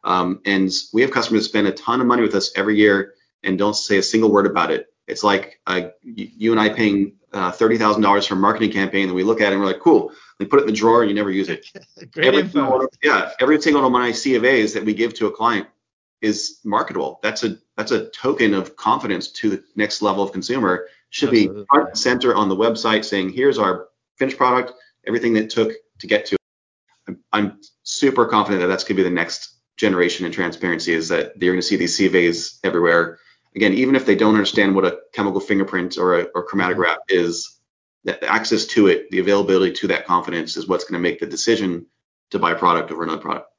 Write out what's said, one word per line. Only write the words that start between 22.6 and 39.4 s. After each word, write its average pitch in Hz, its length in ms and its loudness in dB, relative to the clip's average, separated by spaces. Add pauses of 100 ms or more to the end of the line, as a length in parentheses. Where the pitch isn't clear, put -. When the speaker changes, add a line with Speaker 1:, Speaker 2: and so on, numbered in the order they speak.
Speaker 1:
saying, 95 240 -2
"Here's 127 280 0
our 92 300 -2 (300)
finished 135 200 -2
product, 127 340 0 (340)
everything 117 280 0
that 107 160 0
took 110 220 0 (280)
to - 60 -16
get - 200 0
to - 80 -2
it." - 60 -2 (680)
I'm, 95 100 -12 (140)
I'm 104 280 -2 (220)
super 131 440 0
confident 101 360 0
that 90 60 0
that's 92 160 -2
gonna 98 120 -2
be 95 60 2
the 90 80 2
next - 440 -6 (240)
generation 92 480 0
in 82 60 -8
transparency, 85 600 -4
is 82 140 -2
that 85 340 -4
you're 90 120 2
gonna 90 80 -2
see 98 140 0
these 87 200 -2
C 98 100 2
of 85 80 0
As 85 480 0
everywhere. 85 560 0 (360)
Again, 101 180 2
even 135 240 2
if 127 80 0
they 101 120 4
don't 110 180 4
understand 98 400 2
what 95 100 2
a 87 140 -2 (160)
chemical 98 260 -2
fingerprint 95 560 -2
or 90 240 2
a, - 20 -4 (120)
or 90 120 -6
chromatograph 90 520 0 (100)
is, 87 460 -2 (500)
that 92 180 -6
access 107 440 0
to 104 200 4
it, - 240 2
the 92 80 -2
availability 95 540 2